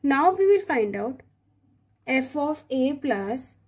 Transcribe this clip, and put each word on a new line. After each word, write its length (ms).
Now 300
we 140
will 140
find 360
out 260
f 280
of 320
a 260
plus 600